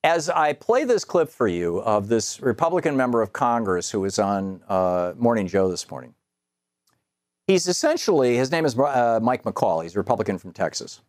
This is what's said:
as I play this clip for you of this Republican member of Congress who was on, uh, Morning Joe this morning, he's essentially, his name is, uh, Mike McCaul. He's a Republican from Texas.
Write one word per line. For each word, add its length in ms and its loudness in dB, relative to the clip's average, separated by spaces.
as 260 0
I 220 0
play 320 0
this 220 0
clip 240 0
for 180 0
you 300 -2
of 320 0
this 320 -2
Republican 560 0
member 240 0
of 100 -2
Congress 600 0
who 100 -2
was 180 -2
on, 480 -2
uh, 480 0
Morning 320 0
Joe 220 2
this 200 -8
morning, 240 -16
he's 200 2
essentially, 680 2
his 160 0
name 140 0
is, 120 0
uh, 460 2
Mike 200 0
McCaul. 400 0
He's 120 -10
a 40 0
Republican 380 -2
from 140 -14
Texas. 580 -6